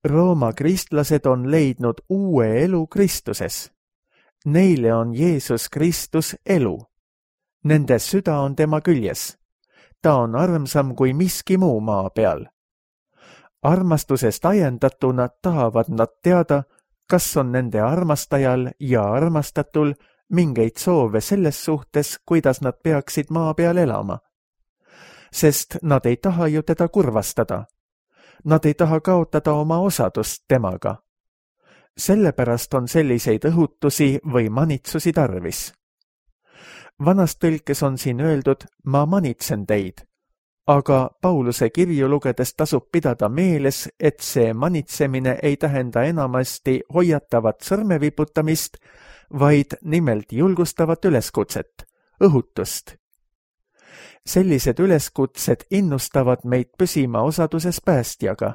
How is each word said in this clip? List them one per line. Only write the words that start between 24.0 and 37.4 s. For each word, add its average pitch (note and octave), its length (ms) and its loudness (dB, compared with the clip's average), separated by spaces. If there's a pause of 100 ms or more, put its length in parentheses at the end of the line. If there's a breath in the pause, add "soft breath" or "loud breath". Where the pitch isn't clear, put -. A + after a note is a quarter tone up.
Sest - 500 0
nad C#3+ 240 0
ei A#2+ 120 2
taha F3 300 0
ju D3+ 160 0
teda E3+ 240 0
kurvastada. A2+ 760 -2 (800 soft breath)
Nad D#3 220 2
ei D3 80 4
taha D#3+ 260 0
kaotada D#3+ 540 0
oma D#3 260 0
osadust A#2+ 680 -2
temaga. G2+ 480 -2 (1000 soft breath)
Sellepärast C#3 760 0
on B2 140 -2
selliseid B2 600 0
õhutusi D3 720 0 (140)
või A2+ 160 2
manitsusi D3+ 640 0
tarvis. G2 600 -2 (1300 loud breath)
Vanas F3+ 300 2
tõlkes D#3 480 -2